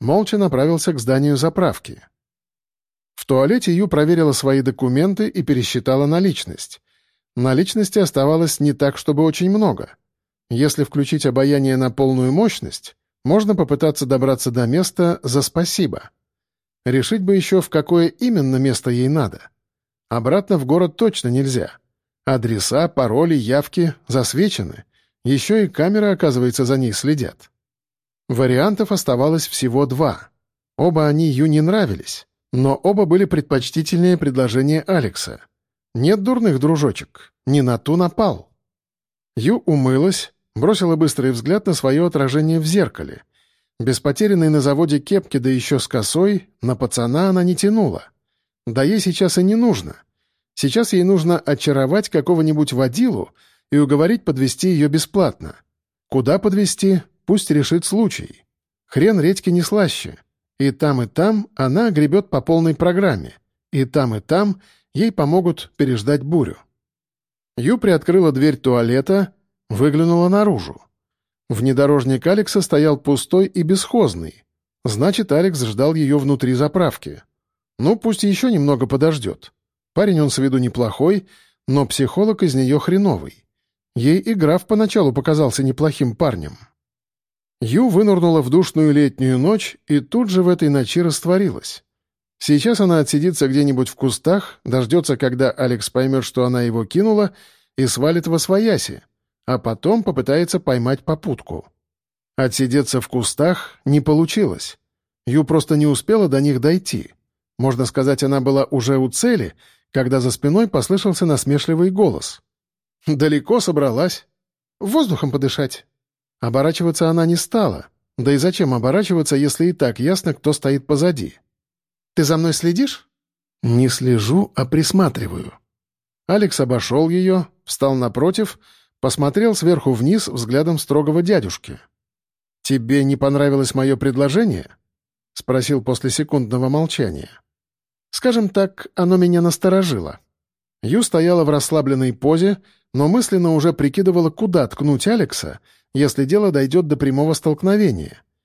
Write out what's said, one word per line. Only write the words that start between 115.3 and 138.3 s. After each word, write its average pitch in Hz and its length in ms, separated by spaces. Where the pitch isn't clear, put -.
подышать". 135 560
Оборачиваться 156 680
она 165 180
не 170 100
стала. 170 520
Да 131 140
и 143 40
зачем 151 380
оборачиваться, 151 640
если 143 300
и 180 60
так 123 260
ясно, 165 360
кто - 180
стоит 139 340
позади? 147 520
"Ты 160 100
за 156 120
мной 160 160
следишь?" 175 560
"Не 120 260
слежу, 123 640
а 135 120
присматриваю". 156 840
Алекс 196 320
обошел 127 480
ее, 185 380
встал 139 300
напротив, 131 640
посмотрел 147 540
сверху 160 380
вниз 139 360
взглядом 139 500
строгого 151 440
дядюшки. 147 580
"Тебе 135 420
не 139 120
понравилось 139 580
мое 131 220
предложение?" — 139 800
спросил 127 480
после 127 280
секундного 127 580
молчания. 127 640
"Скажем 226 400